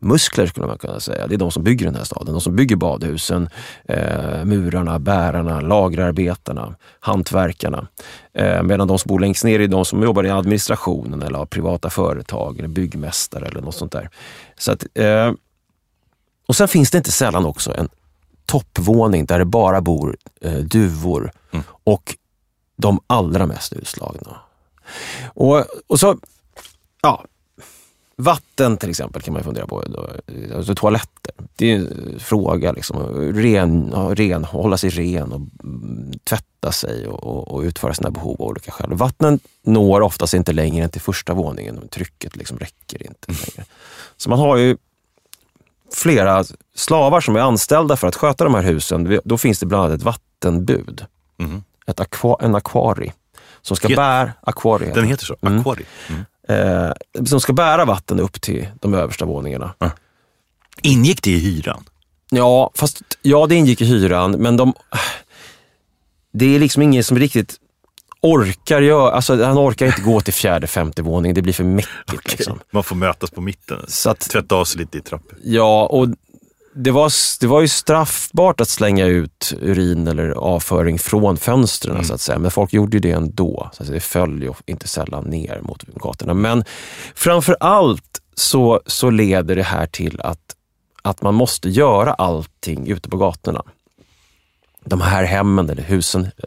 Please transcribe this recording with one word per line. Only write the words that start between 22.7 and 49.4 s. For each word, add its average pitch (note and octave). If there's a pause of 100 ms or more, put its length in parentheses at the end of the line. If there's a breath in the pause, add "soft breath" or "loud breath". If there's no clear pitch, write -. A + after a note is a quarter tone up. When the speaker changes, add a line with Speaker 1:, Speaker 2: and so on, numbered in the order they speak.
Speaker 1:
de G2+
allra F#2
mest -
utslagna. - (840 loud breath)
Och, C3 (220)
och D3+
så, F#3+ (840)
ja, - (880 soft breath)
vatten B2+
till G2
exempel -
kan -
man D#2
ju -
fundera A1
på G1+
då. - (460)
Alltså F#2
toaletter. - (220)
Det A#2
är A2
en -
fråga F2
liksom. - (360)
Ren-, F#2+
ja, F#2+
ren-, F2+
hålla F2
sig F#2+
ren E2+
och, C#2 (220)
mm, A#1 (120)
tvätta -
sig A1+
och, -
och, B1+
och C#2
utföra D#2+
sina -
behov -
av -
olika -
skäl. -
Vattnen C3 (240)
når G#2
oftast F#2+
inte F2+
längre D#2+
än E2
till -
första -
våningen. C#2
Trycket -
liksom -
räcker -
inte -
Speaker 2:
Mm. E2
Speaker 1:
längre. - (500 loud breath)
Så -
man B2
har C#3+
ju B2 (1160)
flera G2 (320)
slavar D#3+
som G#2+
är A2+
anställda C3+
för F2+
att F2+
sköta D3
de C#3+
här F#2+
husen. E2+
Vi, G2+
då A#2
finns A2+